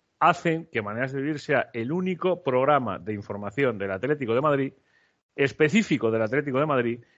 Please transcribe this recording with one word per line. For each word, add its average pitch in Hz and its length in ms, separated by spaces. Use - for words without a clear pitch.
hacen 165 520
que 117 100
Maneras 110 300
de 135 80
Vivir 147 200
sea 135 340
el 117 180
único 180 500
programa 127 560
de 90 160
información 104 640
del 98 140
Atlético 123 420
de 120 60
Madrid, 139 340
específico 139 760
del 113 100
Atlético 135 400
de 151 40
Madrid, 120 380